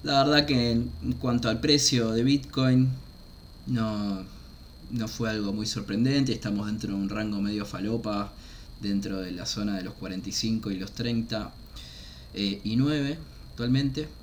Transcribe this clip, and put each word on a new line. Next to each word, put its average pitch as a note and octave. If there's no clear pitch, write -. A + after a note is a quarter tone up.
la C#3
verdad D3
que A#2+
en, A#2
en B2
cuanto A#2+
al G#2+
precio C3+
de A#2
Bitcoin, C3
no, G#2
no A2+
fue A2+
algo G#2
muy G#2+
sorprendente. B2
Estamos G#2
dentro G#2+
de G2
un G2
rango G#2
medio G2+
falopa, G#2
dentro G2
de F#2
la F2+
zona G#2
de F#2
los F#2
cuarenta F#2
y -
cinco A2
y F#2
los F#2
treinta, A2+
eh, G2+
y A2
nueve D3
actualmente. C3+